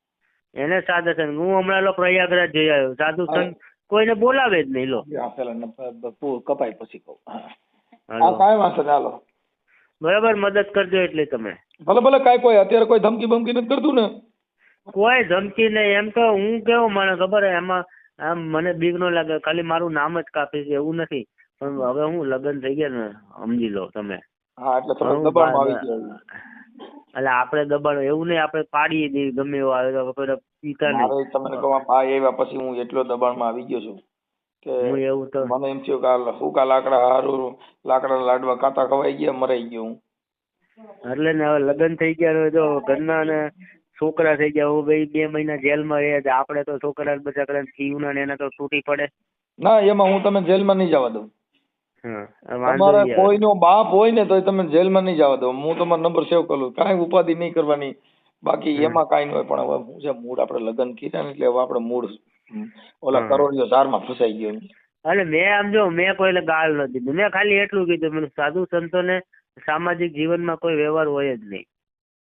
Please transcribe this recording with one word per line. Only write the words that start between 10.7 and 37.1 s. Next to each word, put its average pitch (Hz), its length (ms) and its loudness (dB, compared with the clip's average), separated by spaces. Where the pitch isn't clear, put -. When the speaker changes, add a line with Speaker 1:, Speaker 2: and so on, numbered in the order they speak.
Speaker 1:
કરજો 190 280 0
એટલે 160 240 -2
તમે. 110 300 -6
Speaker 2:
ભલે, 202 160 4
ભલે, 269 220 6
કાંઈ 247 140 8
કોઈ 233 180 6
અત્યારે 208 300 6
કોઈ 226 140 6
ધમકી 214 260 2
બમકી 233 280 2
નથી 240 140 -2
કરતું 277 280 2
ને? 214 260 0
Speaker 1:
કોઈ 233 300 2
ધમકી 196 460 0
નહીં. 208 280 2
એમ 214 120 -2
તો 226 220 2
હું 214 300 -2
કેવો 233 260 2
માણસ 196 320 0
ખબર 196 240 2
હે, 196 60 2
એમાં 180 360 -2
આમ 160 180 -4
મને 165 360 -2
બીક 170 220 -2
ન 175 140 -2
લાગે, 160 300 -2
ખાલી 165 220 -4
મારું 165 320 -2
નામ 156 280 -2
જ - 20 -10
કાપી 147 300 -4
છે 143 60 -10
એવું 147 260 -2
નથી. 151 300 -6
પણ 139 220 -6
હવે 131 220 -2
હું 160 220 -4
લગ્ન 135 340 -4
થઈ 135 160 -4
ગયા 147 140 -2
ને, 113 220 -8
સમજી 113 580 -6
લો 95 240 -8
તમે. 101 220 -8
Speaker 2:
હા, 127 180 0
એટલે 131 160 -4
થોડું 127 220 0
Speaker 1:
હું 151 160 0
Speaker 2:
દબાણમાં 131 220 4
Speaker 1:
બા-, 139 200 2
Speaker 2:
આવી - 0 -
ગયા. 113 460 -8
Speaker 1:
એટલે 135 120 0
આપણે 131 360 0
દબાણ 147 320 0
એવું 147 300 -2
નહીં, 170 140 0
આપણે 156 200 -2
પાડીએ 156 480 -2
દઈએ 139 220 -4
ગમે 139 260 -4
એવો 135 120 0
આવે 131 220 0
તો 131 160 -4
આપણે 135 280 -4
પીતા 147 560 -6
નહીં. 120 100 -2
Speaker 2:
મારે 135 280 0
તમને 135 280 -4
કહું, 135 180 0
આ 135 40 2
ભાઈ 131 340 2
આવ્યા 135 180 2
પછી 131 260 -4
હું 127 200 -6
એટલો 123 260 -2
દબાણમાં 120 440 -2
આવી 120 160 -4
ગયો 123 160 -6
છું 107 200 -12
કે 143 80 -10
Speaker 1:
હું 127 260 0
એવું 135 320 -2
તો 135 160 -4
Speaker 2:
મને 135 260 -2
એમ 135 80 -8
થયું 135 220 -4
કે 127 60 2
આ 127 100 4
લ-, 120 220 -6
સૂકા 139 240 0
લાકડા 131 340 2
હારું 127 600 0